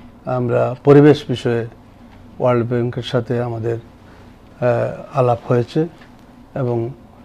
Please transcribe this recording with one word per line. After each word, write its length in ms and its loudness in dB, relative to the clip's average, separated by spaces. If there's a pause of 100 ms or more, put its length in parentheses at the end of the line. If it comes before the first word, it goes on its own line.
(240)
আমরা 500 -2 (100)
পরিবেশ 440 6
বিষয়ে 380 -4 (720)
ওয়ার্ল্ড 260 2
ব্যাংকের 360 -4
সাথে 400 -2
আমাদের, 340 -4
আহ, 1400 -6
আলাপ 200 2 (100)
হয়েছে 380 0 (680)
এবং 360 -4 (340)